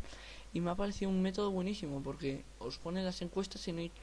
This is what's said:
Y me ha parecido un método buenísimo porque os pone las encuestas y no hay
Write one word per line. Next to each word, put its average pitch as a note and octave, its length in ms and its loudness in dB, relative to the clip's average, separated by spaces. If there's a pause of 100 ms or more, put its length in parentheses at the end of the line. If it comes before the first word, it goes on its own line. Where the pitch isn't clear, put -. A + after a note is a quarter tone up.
(540)
Y E3+ 60 4
me F3 100 4
ha F3 40 2
parecido G3+ 360 2
un F#3 120 6
método F#3+ 280 4
buenísimo F#3 520 0
porque C#3 420 -2 (160)
os B2 180 -4
pone F3+ 240 0
las F#3 180 0
encuestas F#3+ 480 -2
y F3+ 40 0
no E3 80 -2
hay E3+ 100 -2 (120)